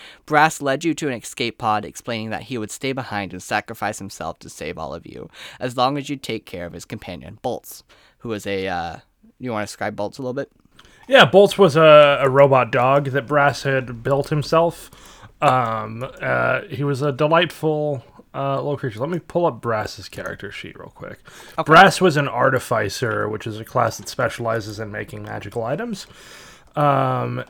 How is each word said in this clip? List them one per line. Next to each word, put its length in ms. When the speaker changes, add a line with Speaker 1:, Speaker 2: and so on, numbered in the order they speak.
Speaker 1:
Brass 380
led 200
you 120
to 140
an 40
escape 460
pod, 260
explaining 460
that 140
he 120
would 140
stay 240
behind 400
and 80
sacrifice 560
himself 400
to 100
save 300
all 160
of 120
you, 220
as 160
long 220
as 100
you 80
take 300
care 180
of 80
his 140
companion, 560
Bolts, 420
who 100
was 160
a, 200
uh, 300
you 80
wanna 140
describe 300
Bolts 220
a 40
little 120
bit? 160
Speaker 2:
Yeah, 160
Bolts 340
was 180
a, 460
a 80
robot 420
dog 340
that 200
Brass 380
had 380
built 260
himself. 640
Um, 680
uh, 500
he 140
was 180
a 80
delightful, 920
uh, 240
little 200
creature. 240
Let 100
me 80
pull 260
up 160
Brass's 480
character 440
sheet 260
real 160
quick. 240
Speaker 1:
Okay. 60
Speaker 2:
Brass 360
was 160
an 120
artificer, 1000
which 200
is 100
a 60
class 340
that 100
specializes 680
in 140
making 320
magical 400
items. 420
Um, 720